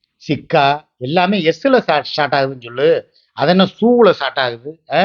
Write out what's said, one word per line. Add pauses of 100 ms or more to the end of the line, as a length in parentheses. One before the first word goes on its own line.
(220)
சிக்கா (400)
எல்லாமே (140)
எஸ்ல
ஸ்டார்ட்,
ஸ்டார்ட்
ஆகுதுன்னு
சொல்லு. (480)
அது
என்ன
சூவுல
ஸ்டார்ட்
ஆகுது? (200)
ஆ?